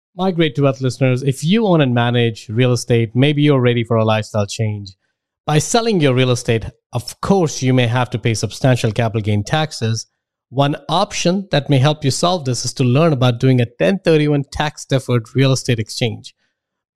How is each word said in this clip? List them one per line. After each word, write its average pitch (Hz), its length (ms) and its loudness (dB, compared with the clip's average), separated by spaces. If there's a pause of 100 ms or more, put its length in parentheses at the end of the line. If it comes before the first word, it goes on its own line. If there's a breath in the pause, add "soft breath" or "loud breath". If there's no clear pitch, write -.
(160)
My 190 140 -2
Great 165 240 0
to 143 80 -2
Wealth 135 180 0
listeners, 131 440 -2
if 143 180 -4
you 208 240 0
own 175 140 4
and 131 120 2
manage 120 560 0
real 123 220 2
estate, 120 460 0
maybe 143 260 2
you're 147 180 4
ready 120 220 2
for 113 140 -2
a 110 80 2
lifestyle 107 420 -2
change. 104 440 -6 (540)
By 151 140 0
selling 226 420 0
your 135 140 4
real 127 160 2
estate, 117 360 -2 (260)
of - 280 -10
course, 185 420 0
you 131 120 2
may 123 140 2
have 123 220 -2
to 120 100 -4
pay 117 140 -2
substantial 117 580 0
capital 110 300 -2
gain 101 200 0
taxes. 117 640 -4 (440)
One 139 260 0 (120)
option 190 640 -2
that 143 180 0
may 143 100 4
help 147 260 0
you 131 80 0
solve 175 320 -2
this 127 200 -4
is 120 100 -8
to 135 100 0
learn 151 280 2
about 123 280 0
doing 131 200 4
a 117 60 0
ten 180 320 -2
thirty-one 151 540 2
tax - 320 -6
deferred 123 500 -2
real 135 160 4
estate 123 300 0
exchange, 113 520 -6 (640)